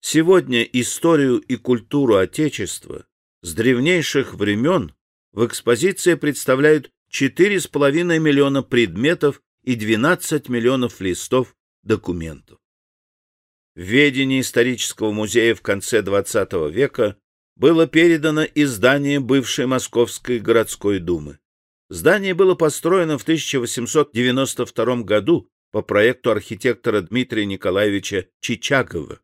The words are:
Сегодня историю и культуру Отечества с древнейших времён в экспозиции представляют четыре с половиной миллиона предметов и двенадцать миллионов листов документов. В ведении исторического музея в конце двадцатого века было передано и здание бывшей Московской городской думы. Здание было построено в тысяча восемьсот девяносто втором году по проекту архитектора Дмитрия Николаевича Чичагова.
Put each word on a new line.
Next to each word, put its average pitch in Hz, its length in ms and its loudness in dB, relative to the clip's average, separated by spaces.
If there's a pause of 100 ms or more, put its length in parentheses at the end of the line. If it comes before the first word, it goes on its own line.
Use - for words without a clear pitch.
Сегодня 151 600 2
историю 131 760 0
и - 180 -4
культуру 123 580 0
Отечества - 920 -2 (380)
с 87 100 -12
древнейших 131 840 0
времён 104 600 0 (380)
в 104 120 0
экспозиции 160 720 0
представляют 147 760 0 (200)
четыре 175 500 2
с - 60 -8
половиной 160 540 0
миллиона 139 420 2
предметов 123 800 0 (200)
и 127 120 -2
двенадцать 120 760 -2
миллионов 123 540 -2
листов 95 520 -2 (280)
документов. 87 760 -6 (1160)
В 85 80 -16
ведении 135 580 2
исторического 120 720 -2
музея 107 420 0
в - 60 -10
конце 104 400 -2
двадцатого 95 680 -2
века 104 500 -2 (360)
было 160 320 4
передано 156 580 2
и 147 200 0
здание 139 560 0
бывшей 131 460 0
Московской 120 720 -2
городской 101 600 0
думы. 80 400 -6 (500)
Здание 180 460 0
было 185 200 4
построено 165 640 0
в - 60 -12
тысяча 151 360 -2
восемьсот 120 520 -2
девяносто 123 520 -2
втором 117 400 -4
году 107 460 0 (220)
по 104 100 -4
проекту 113 480 2
архитектора 107 720 -2
Дмитрия 110 440 -4
Николаевича 98 840 -2 (120)
Чичагова. 110 840 -4